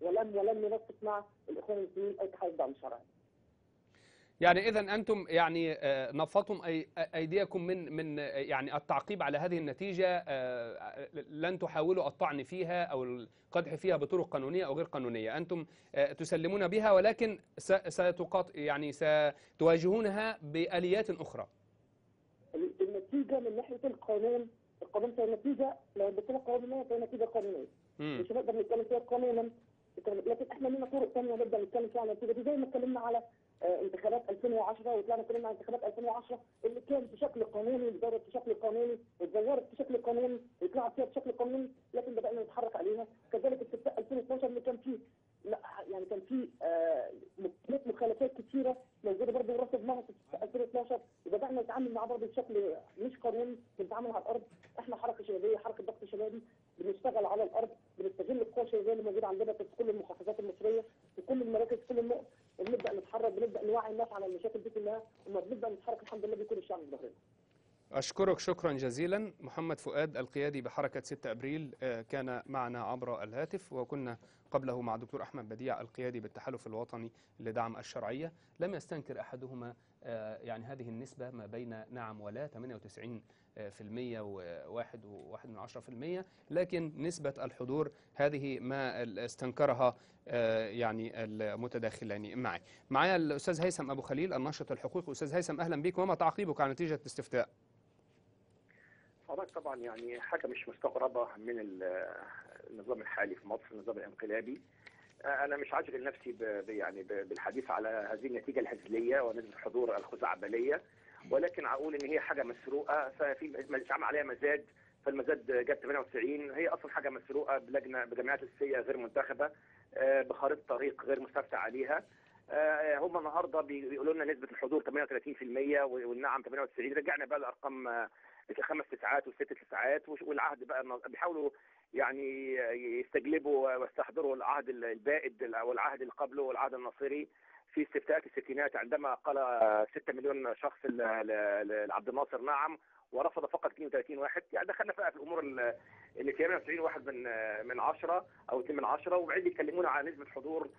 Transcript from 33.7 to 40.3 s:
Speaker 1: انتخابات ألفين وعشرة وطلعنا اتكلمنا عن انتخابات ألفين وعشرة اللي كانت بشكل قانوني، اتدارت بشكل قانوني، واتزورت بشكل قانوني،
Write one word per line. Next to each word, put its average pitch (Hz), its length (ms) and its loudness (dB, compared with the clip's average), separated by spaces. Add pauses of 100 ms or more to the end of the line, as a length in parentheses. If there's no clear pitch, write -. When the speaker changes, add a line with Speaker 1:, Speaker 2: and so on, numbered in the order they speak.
Speaker 1:
انتخابات 196 480 2
ألفين 233 240 2
وعشرة 220 420 2
وطلعنا 226 260 2
اتكلمنا 233 260 -2
عن 220 80 -4
انتخابات 240 280 -4
ألفين 220 220 -2
وعشرة 240 340 -2 (260)
اللي 240 240 -2
كانت 254 240 2
بشكل 233 300 0
قانوني، 233 440 0
اتدارت 226 400 0
بشكل 240 260 0
قانوني، 226 440 2 (220)
واتزورت 214 440 4 (100)
بشكل 269 240 0
قانوني، 240 420 2 (220)